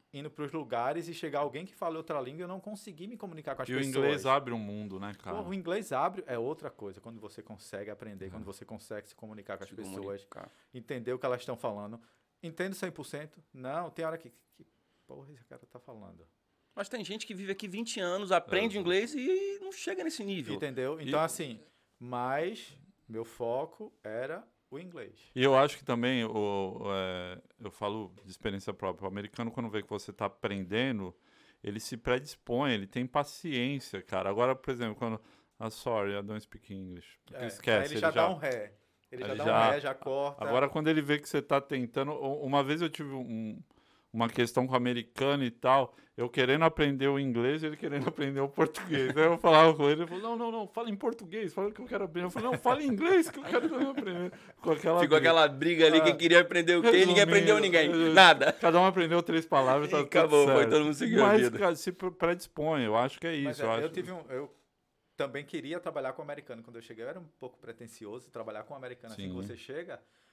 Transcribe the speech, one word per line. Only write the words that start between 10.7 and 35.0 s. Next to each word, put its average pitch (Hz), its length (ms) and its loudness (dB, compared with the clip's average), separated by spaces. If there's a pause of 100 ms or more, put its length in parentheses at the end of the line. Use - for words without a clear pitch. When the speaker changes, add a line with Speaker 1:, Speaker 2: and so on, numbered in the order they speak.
Speaker 1:
entender 123 400 -8
o 127 40 -6
que 131 80 -8
elas 123 160 -2
estão 127 160 -10
falando. 107 420 -10 (440)
Entendo 180 320 -8
cem 185 160 -10
por 143 140 -14
cento? 156 360 -16 (120)
Não, 143 360 -10
tem 165 160 -10
hora 160 120 -6
que... 127 140 -20 (220)
que - 120 -20 (420)
porra 139 240 -20
esse 120 140 -20
cara - 160 -20 (100)
tá 120 80 -20
falando? 90 480 -20 (480)
Speaker 3:
Mas 202 120 -8
tem 226 160 -10
gente 208 240 -10
que 220 60 -10
vive 190 180 -8
aqui 196 160 -10
vinte 214 320 -8
anos, 185 320 -4
aprende 202 460 0
Speaker 2:
É. - 20 -4
Speaker 3:
inglês 190 340 0
e 381 480 -2
não 381 100 -12
chega 370 320 -8
nesse 311 200 -8
nível. 180 320 -6
Speaker 1:
Entendeu? 135 460 -6
Speaker 2:
E 135 60 -10
Speaker 1:
Então, 147 120 0
assim, 156 400 -4 (400)
mas 127 800 -6 (300)
meu 113 180 -8
foco 123 680 -8 (100)
era 131 400 -10 (260)
o 139 100 -14
inglês. 175 340 -16 (220)
Speaker 2:
E 127 80 0
eu 135 120 6
acho 143 220 4
que - 60 -20
também, 120 420 0
o, 101 560 -2 (120)
é, 90 440 -6 (220)
eu 107 120 -12
falo 104 420 -8 (100)
de 92 80 -18
experiência 98 420 -8
própria, 95 320 -6
o - 20 -4
americano, 107 440 -8
quando 117 180 -8
vê 104 140 -6
que - 60 -18
você 104 240 -10
tá 107 120 -8
aprendendo, 101 880 -6 (500)
ele 104 160 -8
se - 180 -12
predispõe, 127 760 -2
ele 98 140 -4
tem 123 180 -6
paciência, 135 960 -4
cara. 95 280 -4
Agora, 123 260 2
por 131 160 -8
exemplo, 117 240 -6
quando, 110 260 -6 (380)